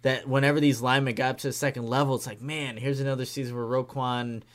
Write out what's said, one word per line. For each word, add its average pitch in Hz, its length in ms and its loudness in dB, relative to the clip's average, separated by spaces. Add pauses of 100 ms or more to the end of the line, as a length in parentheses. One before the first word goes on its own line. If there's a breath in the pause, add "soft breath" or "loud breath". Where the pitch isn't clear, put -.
that 131 240 0
whenever 139 320 4
these 139 220 4
linemen 131 340 2
got 131 160 0
up 127 80 -6
to - 80 -4
the 131 60 -2
second 123 340 -2
level, 135 280 2
it's 110 100 -4
like, 107 160 -10
man, 139 360 -6
here's 135 240 -2
another 135 240 -2
season 123 300 -6
where 120 100 -4
Roquan, 123 760 -2 (140 soft breath)